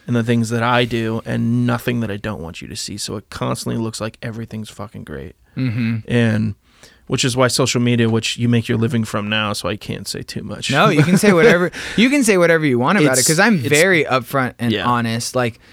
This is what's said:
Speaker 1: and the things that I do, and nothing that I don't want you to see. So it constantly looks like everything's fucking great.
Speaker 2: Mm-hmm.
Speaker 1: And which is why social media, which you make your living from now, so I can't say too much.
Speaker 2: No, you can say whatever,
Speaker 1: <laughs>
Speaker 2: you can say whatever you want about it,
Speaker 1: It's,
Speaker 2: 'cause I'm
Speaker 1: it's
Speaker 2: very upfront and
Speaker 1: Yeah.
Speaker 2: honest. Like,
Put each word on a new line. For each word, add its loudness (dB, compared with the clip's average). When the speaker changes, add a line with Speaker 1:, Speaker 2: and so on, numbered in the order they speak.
Speaker 1:
and 0
the 0
things 0
that -2
I 2
do, -4
and 0
nothing -2
that -4
I -6
don't -8
want -12
you -14
to -12
see. -10
So -8
it -14
constantly -4
looks -6
like -8
everything's -10
fucking -14
great. -14
Speaker 2:
Mm-hmm. -2
Speaker 1:
And 0
which -2
is -2
why 4
social 0
media, 2
which -2
you 0
make 2
your 0
living 0
from -4
now, 0
so -6
I -4
can't -10
say -8
too -10
much. -8
Speaker 2:
No, 4
you 4
can 4
say 4
whatever, 6
Speaker 1:
<laughs> -12
Speaker 2:
you 6
can 2
say 4
whatever 4
you 2
want 2
about 4
it, 0
Speaker 1:
It's, 2
Speaker 2:
'cause 2
I'm 4
Speaker 1:
it's -2
Speaker 2:
very 4
upfront -2
and 0
Speaker 1:
Yeah. -2
Speaker 2:
honest. -2
Like, -2